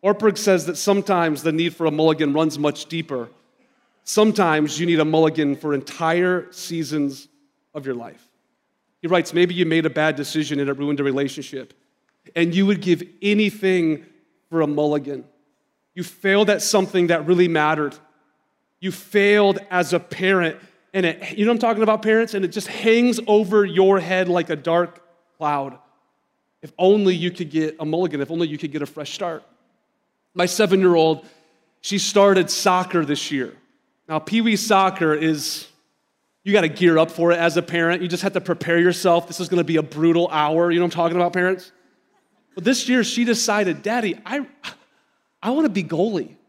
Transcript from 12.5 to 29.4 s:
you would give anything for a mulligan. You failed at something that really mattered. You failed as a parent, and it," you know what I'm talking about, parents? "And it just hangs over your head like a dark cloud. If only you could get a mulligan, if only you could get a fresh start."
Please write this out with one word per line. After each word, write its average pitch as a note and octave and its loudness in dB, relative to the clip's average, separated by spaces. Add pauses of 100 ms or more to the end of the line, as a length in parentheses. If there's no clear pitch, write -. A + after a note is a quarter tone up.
you G3 2
would G3 0
give F3 0 (180)
anything G3 0 (440)
for E3 0
a D3 2
mulligan. D3 -2 (680)
You F3+ -10
failed G3+ 0
at G#3 2
something F#3 0
that D#3+ 0
really F3+ 4
mattered. D3+ 0 (840)
You F#3 -6
failed G3+ 2 (100)
as F3+ 0
a F3 2
parent, F3+ -2 (380)
and F#3+ 0
it," - -6
you G#3 2
know A#3 2
what A#3 2
I'm A3+ -4
talking A3+ 0
about, G#3+ 2
parents? A3 0
"And F#3+ -4
it E3+ -6
just G#3 -8
hangs A#3 2
over G#3 4
your F#3+ 4
head F#3 -2
like F3 -2
a E3 -2
dark E3+ -2 (340)
cloud. C#3 -4 (840)
If - -20
only F#3+ 4
you E3+ -2
could F3 -10
get D#3 -2
a D#3 -6
mulligan, D#3 -2
if C#3 -6
only E3 -2
you D3+ -8
could D3 -8
get D3 -6
a C#3+ -6
fresh - -14
start." F3 -8 (920)